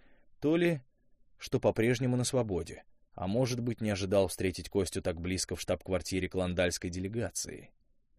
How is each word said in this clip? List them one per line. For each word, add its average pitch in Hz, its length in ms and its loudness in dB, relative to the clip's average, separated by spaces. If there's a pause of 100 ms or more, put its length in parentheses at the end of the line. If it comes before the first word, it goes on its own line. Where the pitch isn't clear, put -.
(400)
то 151 160 4
ли, 170 240 2 (580)
что - 220 -2
по-прежнему 123 560 4
на 123 80 2
свободе, 107 600 -2 (300)
а - 120 -4
может 120 340 2
быть, 120 200 -2
не 107 100 0
ожидал 98 380 2
встретить 92 400 -2
Костю 95 340 0
так 85 180 -2
близко 90 360 -2
в - 40 -6
штаб-квартире 92 680 -2
клондальской 90 600 0
делегации. 95 800 -6 (480)